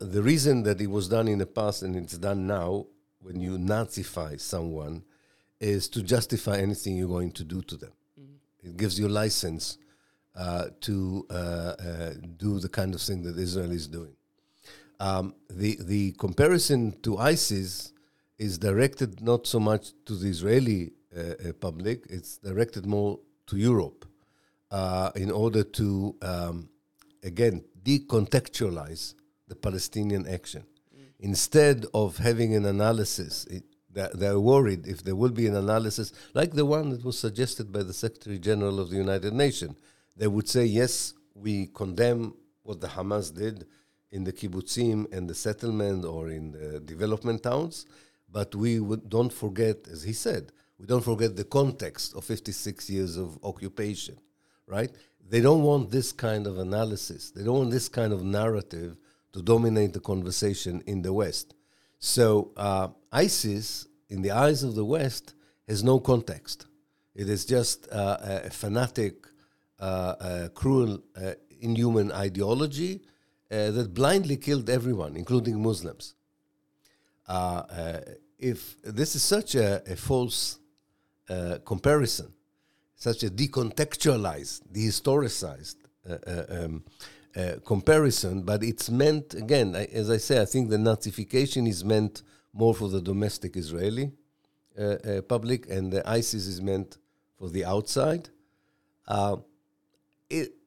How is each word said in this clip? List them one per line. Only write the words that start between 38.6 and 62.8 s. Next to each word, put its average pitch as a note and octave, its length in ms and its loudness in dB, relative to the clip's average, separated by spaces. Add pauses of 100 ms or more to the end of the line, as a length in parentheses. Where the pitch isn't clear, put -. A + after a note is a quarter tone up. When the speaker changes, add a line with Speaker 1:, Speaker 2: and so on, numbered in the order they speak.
Speaker 1:
of F2+ 100 -4
the F#2 60 -4
United G2 380 0
Nations, B2 440 0 (400)
they G#2+ 100 2
would G#2 220 2
say, B2 160 4
"Yes, A#2 480 2 (220)
we G2+ 320 -2
condemn A2+ 640 0 (300)
what G2 180 -10
the F2+ 60 -6
Hamas F#2 460 -4
did G#2 340 -6 (440)
in F#2+ 120 -6
the F#2 100 -4
kibbutzim G#2+ 800 -2
and F2+ 160 -6
the E2+ 60 -10
settlement G#2 720 -2
or D#2+ 240 -6
in D#2 220 -8
the D2+ 280 -10
development G#2+ 640 -4
towns, D3+ 420 -4 (460)
but G#2 240 -4
we A2+ 240 2
would, G#2+ 300 -4
don't A#2 240 2
forget," G#2+ 580 -2
as D#2+ 120 -12
he G#2 100 -4
said, - 380 -4 (280)
"we G2 60 -18
don't A#2+ 180 2
forget A2 320 2
the G#2 80 -4
context C3 720 0
of - 80 -10
fifty-six - 680 -8
years F#2+ 260 -2
of E2+ 260 -6
occupation," G2+ 720 -8 (500)
right? A2 240 -2 (380)
They A2+ 120 6
don't D3+ 220 8
want C#3+ 260 4
this A#2+ 220 0
kind A2 360 -2
of F#2 120 -4
analysis. G2 720 -4
They G2+ 120 -10
don't A#2+ 140 2
want B2+ 140 2
this B2 180 -2
kind A2 240 0
of F#2 100 -2
narrative G2 720 -2 (340)
to F#2+ 100 -10
dominate A2 520 6
the F#2+ 60 -8
conversation F#2 840 -2
in G2 160 -2
the F#2 100 -2
West. G2 440 -2 (440)
So, A2 580 4
uh, F#2+ 320 0 (220)